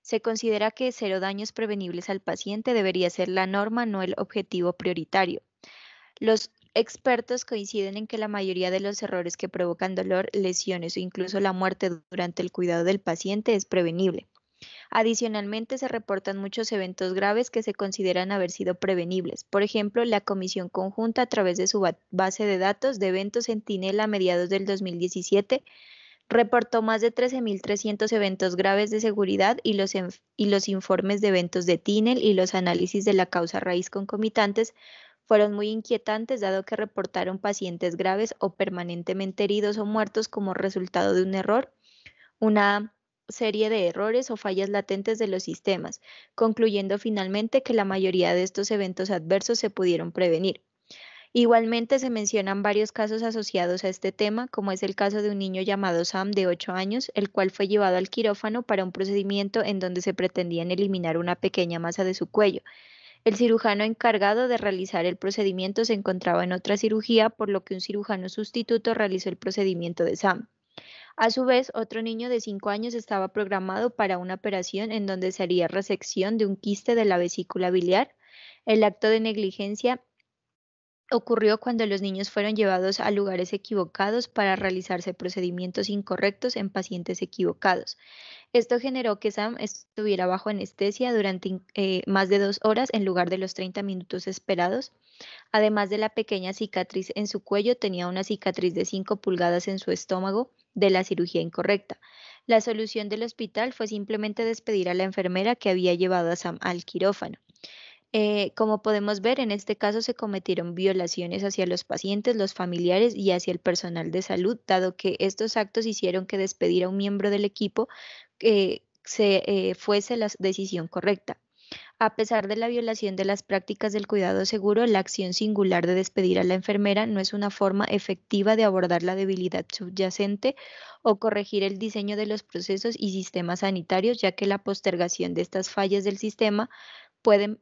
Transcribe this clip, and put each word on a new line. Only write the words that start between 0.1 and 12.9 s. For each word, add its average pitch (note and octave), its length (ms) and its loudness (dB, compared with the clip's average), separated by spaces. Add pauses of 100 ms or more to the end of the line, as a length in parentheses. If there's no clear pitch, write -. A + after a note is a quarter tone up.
considera A3 500 0
que B3+ 220 -4
cero F#3+ 260 -4
daños G3 320 -6
prevenibles G3 580 -6
al G3 120 -4
paciente G#3 520 -4
debería F#3+ 360 2
ser F3+ 180 -2
la F#3 200 0
norma, A3 380 0
no G3 160 -2
el F#3 160 -2
objetivo F#3 560 -2
prioritario. F3+ 720 0 (760)
Los A3 320 2 (220)
expertos A#3+ 720 0
coinciden G3+ 540 -4
en A3 100 -8
que A3+ 100 -8
la G#3+ 120 -4
mayoría F#3 420 -2
de F#3+ 80 0
los G3+ 240 -4
errores F3+ 320 -4
que F#3+ 140 -6
provocan F3+ 460 -2
dolor, F#3 360 0
lesiones F3+ 640 -2
o F#3 60 -4
incluso F#3 400 -4
la G3 100 2
muerte F#3 400 -2 (180)
durante F3 320 -4
el F3+ 100 -4
cuidado E3+ 340 0
del G3 160 2